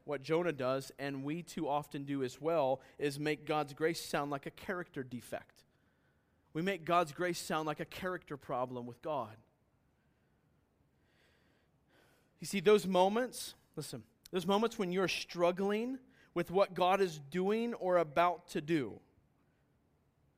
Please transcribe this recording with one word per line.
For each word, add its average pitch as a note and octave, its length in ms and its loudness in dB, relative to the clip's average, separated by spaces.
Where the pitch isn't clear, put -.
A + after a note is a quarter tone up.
what C#3 180 -4
Jonah D#3+ 300 0
does, C3+ 460 -2
and C#3 260 -6
we D#3+ 180 -6
too D#3+ 240 -6
often C#3+ 380 -4
do C#3 180 -2
as B2 200 -6
well, C#3+ 400 2
is C#3+ 200 -2
make D3+ 280 -2
God's D3+ 260 0
grace D#3+ 320 -2
sound C#3+ 260 -2
like C#3 140 -6
a D#3+ 60 -8
character F3+ 520 -6
defect. - 640 -10
We D#3 80 -4
make F3+ 240 -2
God's E3+ 280 4
grace F3 280 -2
sound D#3 260 -2
like D3+ 140 -2
a D#3+ 60 -4
character F3+ 500 -8
problem B2+ 500 -4
with A#2+ 140 -14
God. B2 360 -6
You E3 80 -12
see, G3 140 0
those G3 260 6
moments, F#3+ 680 2
listen, C#3 280 -10
those F3 160 -2
moments G#3+ 320 2
when F3+ 140 0
you're F3+ 160 2
struggling G3 920 0
with E3+ 160 -2
what F#3 240 4
God F3+ 260 4
is E3 180 2
doing G#3+ 420 0
or F3+ 240 2
about E3+ 520 2
to F3+ 120 -4
do, D3 400 -2